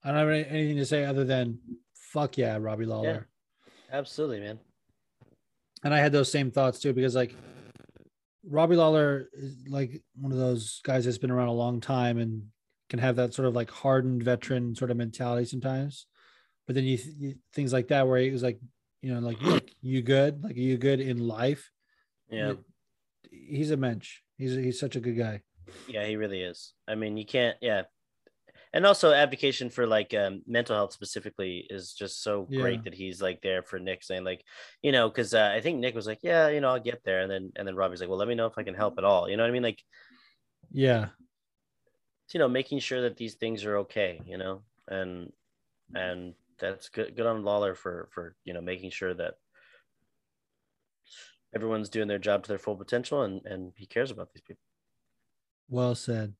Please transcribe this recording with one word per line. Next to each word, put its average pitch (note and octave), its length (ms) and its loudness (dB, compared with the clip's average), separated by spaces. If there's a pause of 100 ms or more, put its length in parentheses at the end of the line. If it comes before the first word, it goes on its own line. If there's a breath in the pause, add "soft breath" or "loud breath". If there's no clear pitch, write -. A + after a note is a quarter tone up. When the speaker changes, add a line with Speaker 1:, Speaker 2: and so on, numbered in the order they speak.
Speaker 1:
I C#3+ 60 -6
don't D3+ 100 4
have D3+ 100 6
any, D#3 160 2
anything D3+ 320 0
to C#3 80 0
say D3 180 2
other C#3 220 0
than B2 340 0 (340)
fuck - 440 -4
yeah, A2+ 200 0
Robbie A2 280 -4
Lawler. A2+ 420 -2 (640 soft breath)
Speaker 2:
Yeah, C3 60 -4
absolutely, C#3 420 -4
man. G#2+ 200 -10 (1200)
Speaker 1:
And D3 100 2
I D3+ 40 6
had C#3+ 160 6
those C#3 180 4
same C#3 200 0
thoughts C3 280 2
too, C#3 140 0
because, B2+ 200 2
like, B2+ 220 0 (1080)
Robbie E3 340 6
Lawler D3+ 560 6
is, C3+ 340 -12
like, C#3 340 -4 (140)
one C3+ 160 -6
of B2+ 60 0
those B2 460 0
guys C3 200 0
that's A#2 140 0
been B2+ 140 -2
around B2 180 2
a A#2+ 40 0
long A#2+ 280 0
time A#2+ 380 2
and A2+ 240 -4 (440)
can B2+ 120 -4
have B2 160 4
that A#2+ 180 0
sort C3 140 0
of, A#2+ 80 2
like, A#2 160 -2
hardened C3 500 2
veteran B2 540 0
sort B2 160 -2
of A#2+ 60 0
mentality A#2+ 480 -2
sometimes. C3+ 600 -4 (600 soft breath)
But B2+ 80 -2
then C3+ 80 2
you, C3 140 2
th-, D3+ 200 -8
you, C#3 180 -8 (180)
things C#3 180 0
like B2+ 160 2
that C#3 200 6
where B2+ 120 6
he C3 100 4
was C3 140 -2
like, A#2+ 160 -2 (420)
you B2+ 120 -4
know, A#2+ 80 -2
like, A#2 200 -4
"Look, - 280 2 (120)
you C3 200 0
good? C#3 420 4
Like, D#3 140 -6
are - 20 -8
you B2+ 180 2
good C3 220 4
in C3 180 -2
life?" A#2+ 540 0 (580)
Speaker 2:
Yeah. G#2+ 260 -2 (760)
Speaker 1:
He's D3+ 400 -4
a D3 60 0
mensch. B2 420 -4 (180)
He's, C3 160 -4
he's B2+ 260 -2
such C#3 180 -4
a - 20 -2
good A#2 180 -2
guy. A2 240 -2 (460)
Speaker 2:
Yeah, G#2+ 180 -4
he G#2+ 120 -4
really G2 240 -4
is. F2+ 320 -10 (140)
I A2 80 -4
mean, G#2+ 200 -4
you G#2+ 100 -6
can't, A#2+ 360 2
yeah. G#2+ 220 0 (920 soft breath)
And F3+ 120 4
also F#3 280 8
advocation C3+ 560 2
for, A#2+ 180 0
like, A2 260 2
um, G2 320 0
mental A#2 300 0
health G2+ 160 2
specifically G2 800 -8
is F#2+ 240 -12
just - 280 -10
so G#2 280 -2
Speaker 1:
Yeah. C3+ 120 -2
Speaker 2:
great A#2 220 0
that F#2 100 -10
he's, F#2+ 280 -10
like, F#2 200 -2
there F#2 220 -2
for - 160 -8
Nick F#2 240 -8
saying, F#2 220 -6
like, F#2 180 -6 (380 loud breath)
you C#3+ 100 2
know, A#2+ 180 6
'cause, A2 240 -4
uh, G#2+ 200 6
I A2 80 0
think D3+ 180 -2
Nick B2 160 -2
was G#2+ 120 -6
like, A2 160 -8
"Yeah, E3 260 4
you D3 100 0
know, C#3 100 2
I'll B2+ 100 2
get A#2+ 260 -6
there." F#2+ 160 2
And F#2+ 100 -2
then, F#2+ 240 -6
and G2+ 100 -6
then F#2+ 100 -6
Robbie's F2+ 260 0
like, F2+ 80 -6
"Well, F#2 100 -2
let G#2 80 0
me A#2+ 80 0
know A2+ 120 0
if A2 100 -6
I G#2+ 60 -6
can F#2+ 120 -8
help G2 220 0
at F#2 80 0
all." F#2+ 240 6
You G2+ 80 -2
know A2+ 60 4
what A#2 60 4
I A#2+ 40 0
mean? B2 100 0
Like, A2+ 180 -2 (880 soft breath)
Speaker 1:
Yeah. B2 380 4 (1200)
Speaker 2:
you F3+ 60 -4
know, D3 80 6
making C3 320 -2
sure B2+ 220 -4
that B2 160 -2
these A2+ 180 -10
things A2+ 300 -6
are G#2 140 0
okay, G2 460 -2
you F#2 120 -12
know, F#2+ 260 -8 (240)
and, F#2 460 -8 (600)
and F2+ 400 -8 (260)
that's F#2+ 280 -8
good, - 260 -8
good A2+ 120 -4
on A2 180 -2
Lawler G2+ 320 0
for, F2 380 -10
for, E2+ 320 -12
you F2 80 -10
know, F2 80 -10
making F2+ 300 -10
sure F#2 220 -4
that E2 220 -6 (2250 loud breath)
everyone's A2 360 -2
doing G#2+ 180 -2
their G2+ 100 0
job G2+ 260 0
to - 40 -18
their G#2 100 -4
full G#2 200 -6
potential A#2+ 460 -2
and, F#2+ 220 -6
and F#2 300 -10
he G2 100 -20
cares B2+ 260 -2
about F#2+ 200 -14
these - 120 -20
people. - 200 -20 (1040)
Speaker 1:
Well B2 260 2
said. A2 460 -4